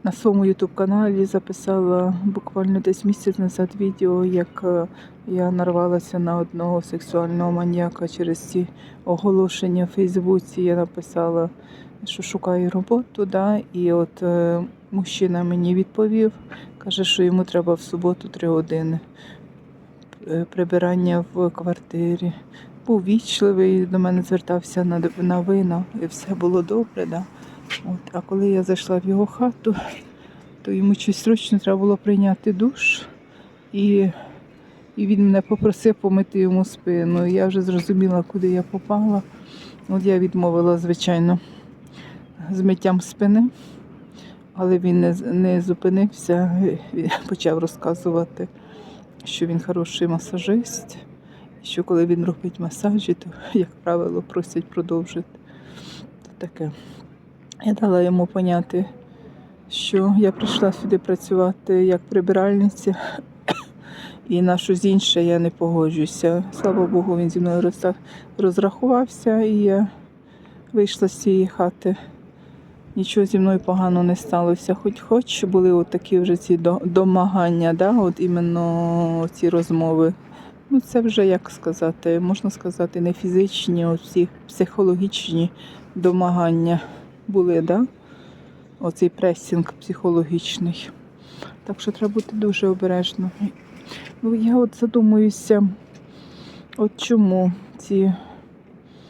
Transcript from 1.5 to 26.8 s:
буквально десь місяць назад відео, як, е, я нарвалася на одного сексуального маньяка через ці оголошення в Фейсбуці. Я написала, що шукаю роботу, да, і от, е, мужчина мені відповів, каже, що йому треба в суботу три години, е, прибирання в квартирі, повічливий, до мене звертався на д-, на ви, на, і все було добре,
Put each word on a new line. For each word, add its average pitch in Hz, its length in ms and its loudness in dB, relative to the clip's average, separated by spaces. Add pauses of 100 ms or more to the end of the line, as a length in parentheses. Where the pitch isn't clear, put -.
буквально 190 560 -2
десь 185 240 0
місяць 202 340 -2
назад 185 320 -2 (100)
відео, 185 440 0
як, 180 400 -2
е, 175 220 0 (400)
я 180 240 -2
нарвалася 175 680 0
на 170 180 -2
одного 170 460 -4
сексуального 170 720 -2
маньяка 175 560 -2
через 165 300 -4
ці 180 280 -4 (380)
оголошення 185 800 0
в 175 100 -6
Фейсбуці. 185 680 0
Я 175 140 2
написала, 170 760 -2 (540)
що - 180 -10
шукаю 180 480 -2
роботу, 208 540 -2
да, 196 360 0 (120)
і 175 200 0
от, 170 300 -2
е, 175 420 0 (280)
мужчина 180 520 -2
мені 175 300 0
відповів, 214 580 0 (460)
каже, 190 260 -4
що 185 180 0
йому 180 220 4
треба 175 300 0
в 165 60 -2
суботу 175 480 -4
три - 200 -6
години, 160 520 -2 (1300)
е, 165 220 -4
прибирання 175 720 0 (100)
в 175 160 0
квартирі, 175 800 -4 (540)
повічливий, 190 1000 2
до 185 120 0
мене 180 240 2
звертався 180 600 -2
на 170 160 0
д-, 165 180 -2
на 180 220 0
ви, 196 240 2
на, 175 200 -2 (180)
і 165 40 -4
все - 280 -8
було 175 280 2
добре, 196 440 -4